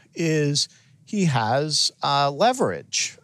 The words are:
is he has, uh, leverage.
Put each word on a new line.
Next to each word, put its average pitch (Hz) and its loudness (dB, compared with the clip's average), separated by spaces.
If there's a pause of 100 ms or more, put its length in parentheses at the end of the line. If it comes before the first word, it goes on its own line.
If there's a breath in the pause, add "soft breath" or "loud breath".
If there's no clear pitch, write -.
(140 loud breath)
is 151 0 (380 soft breath)
he 196 0
has, 139 0 (120)
uh, 143 2
leverage. 143 -2